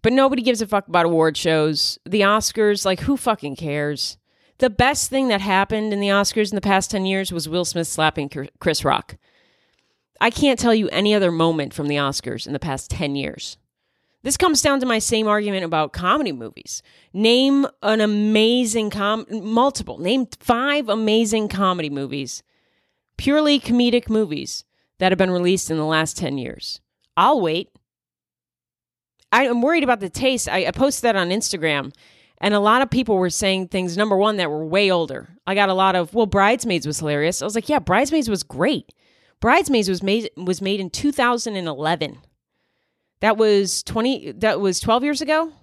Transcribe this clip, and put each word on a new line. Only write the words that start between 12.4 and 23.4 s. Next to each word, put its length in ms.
in 60
the 60
past 320
ten 240
years. 420
This 160
comes 240
down 200
to 40
my 140
same 280
argument 360
about 300
comedy 400
movies. 480
Name 520
an 200
amazing 880
com-, 400
multiple, 680
name 300
five 500
amazing 580
comedy 420
movies, 540
purely 440